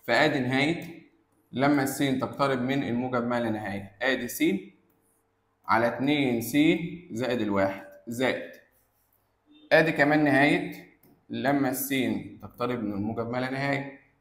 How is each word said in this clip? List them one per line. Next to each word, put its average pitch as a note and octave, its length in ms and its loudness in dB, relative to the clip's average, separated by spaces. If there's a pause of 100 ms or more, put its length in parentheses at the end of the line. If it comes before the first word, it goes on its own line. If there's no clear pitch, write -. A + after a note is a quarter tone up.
فآدي C#3 320 4
نهاية C3+ 600 -2 (500)
لما C#3+ 320 2
الس C#3 140 -4
تقترب C3+ 640 0
من C3+ 220 0
الموجب A#2+ 400 -2
ما A#2+ 160 -2
لا A2+ 100 -2
نهاية. G2+ 520 -6
آدي B2 260 -2
س - 160 -2 (1200)
على A#2 200 4
اتنين B2+ 540 0
س A#2 160 -2 (540)
زائد A#2+ 300 -2
الواحد، G2 420 0 (240)
زائد. A#2+ 440 -2 (1200)
آدي D#3+ 200 6
كمان D3+ 320 4
نهاية C#3+ 680 2 (380)
لما C3 400 0
الس - 240 -4 (480)
تقترب A#2+ 420 -4
من G#2 100 -4
الموجب A2+ 360 -4
ما B2 80 -4
لا B2+ 120 -4
نهاية. C#3 500 -4 (220)